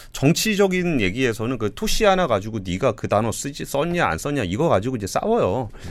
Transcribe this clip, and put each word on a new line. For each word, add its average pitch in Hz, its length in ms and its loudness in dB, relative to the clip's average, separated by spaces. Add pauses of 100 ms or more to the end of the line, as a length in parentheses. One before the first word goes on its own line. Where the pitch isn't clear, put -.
(140)
정치적인 180 880 2
얘기에서는 113 560 0
그 107 160 -2
토시 - 320 0
하나 185 220 4
가지고 110 360 -2
네가 95 300 0
그 - 160 -6
단어 107 240 2
쓰지, - 320 -8
썼냐 165 420 0
안 80 100 0
썼냐 143 280 -2
이거 117 240 0
가지고 120 260 2
이제 101 120 -4
싸워요. 127 640 0 (220)